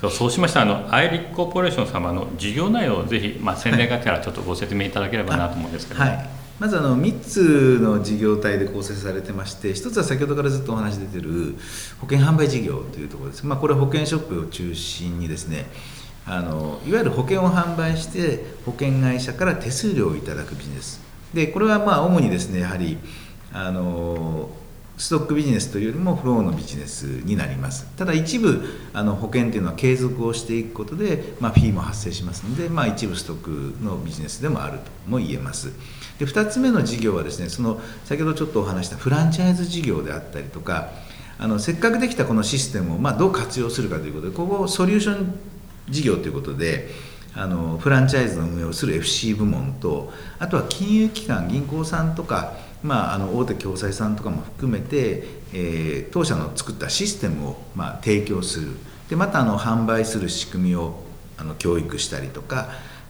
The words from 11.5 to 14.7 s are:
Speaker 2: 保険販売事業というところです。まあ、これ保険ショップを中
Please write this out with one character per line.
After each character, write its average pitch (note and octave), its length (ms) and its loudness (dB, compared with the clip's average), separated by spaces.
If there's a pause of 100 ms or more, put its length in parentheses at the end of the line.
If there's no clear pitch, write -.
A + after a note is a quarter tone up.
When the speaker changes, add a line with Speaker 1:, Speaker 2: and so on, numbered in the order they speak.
Speaker 2:
保 - 80 -6
険 C#3 100 6
販 D#3 160 8
売 D3+ 140 6
事 B2+ 120 0
業 C2+ 300 -2
と - 80 -10
い D2 60 -6
う - 20 -6
と - 100 -12
こ F#2+ 80 -10
ろ - 40 -8
で - 80 -10
す。 - 80 -6
ま D3 100 0
あ、 C3+ 40 0
こ D3+ 100 4
れ C3+ 60 6
保 C3+ 100 6
険 D3+ 200 2
シ D#3+ 100 0
ョ - 20 4
ッ D3+ 60 -4
プ E2+ 180 -4
を D#2 60 -4
中 F2 280 -4